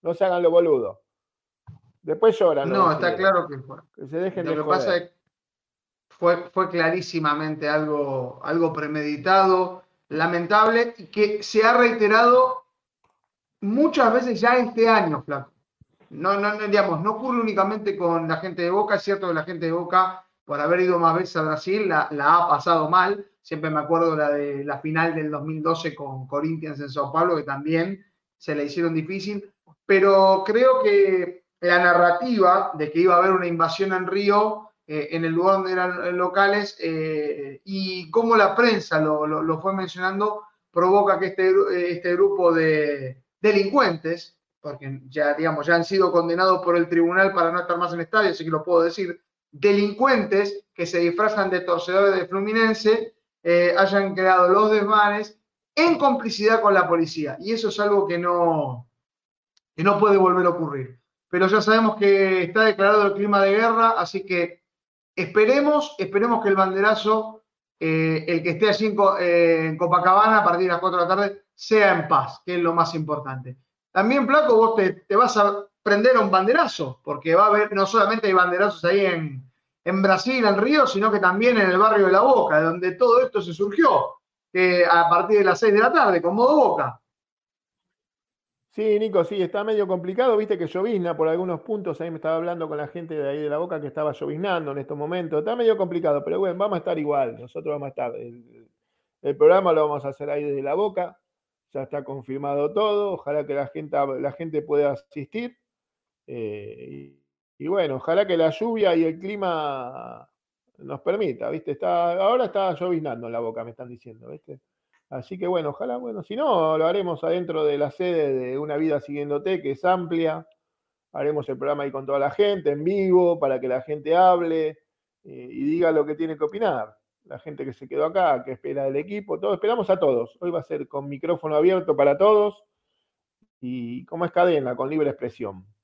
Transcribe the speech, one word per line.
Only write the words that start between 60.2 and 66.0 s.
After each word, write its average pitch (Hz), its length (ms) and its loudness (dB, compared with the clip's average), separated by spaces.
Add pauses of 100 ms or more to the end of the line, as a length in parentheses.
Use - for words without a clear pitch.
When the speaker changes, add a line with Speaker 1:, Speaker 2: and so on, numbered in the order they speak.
Speaker 2:
a 175 40 4
ocurrir. 143 480 -8 (300)
Pero 180 180 0
ya 208 140 2
sabemos 220 360 2
que 196 460 2
está 180 220 0
declarado 202 420 4
el 196 80 0
clima 202 280 0
de 196 100 2
guerra, 226 380 2
así 185 360 -4
que 175 380 -4 (520)
esperemos, 277 800 2
esperemos 208 440 0